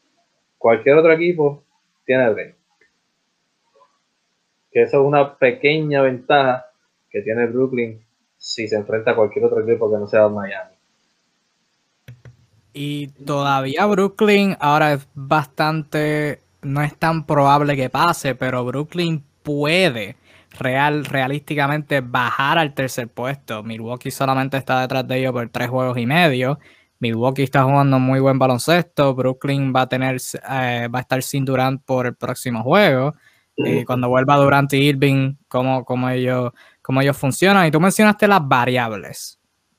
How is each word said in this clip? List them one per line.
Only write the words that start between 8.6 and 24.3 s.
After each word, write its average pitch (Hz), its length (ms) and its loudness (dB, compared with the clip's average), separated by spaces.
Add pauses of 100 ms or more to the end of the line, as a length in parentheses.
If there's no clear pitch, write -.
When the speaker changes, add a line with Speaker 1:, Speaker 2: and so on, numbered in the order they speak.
Speaker 1:
se 107 80 -2
enfrenta 110 360 -2
a 110 40 -2
cualquier 107 300 0
otro 117 200 0
equipo 113 240 0
que 107 60 0
no 104 100 -6
sea 107 220 4
Miami. 98 460 -8 (2000)
Speaker 2:
Y 147 360 -8 (160)
todavía 139 600 -2
Brooklyn 202 760 2
ahora 151 320 4
es 139 220 -4
bastante, 151 1300 -2 (220)
no 143 200 -4
es 147 140 -4
tan 160 280 -2
probable 143 520 4
que 127 120 -2
pase, 143 460 0
pero 127 300 -4
Brooklyn 151 580 -4 (200)
puede 147 760 0 (420)
real, 143 460 0
realísticamente 143 960 -2
bajar 127 580 -2
al 151 160 0
tercer 127 340 -6
puesto. 123 540 -8
Milwaukee 113 480 -10
solamente 135 460 -2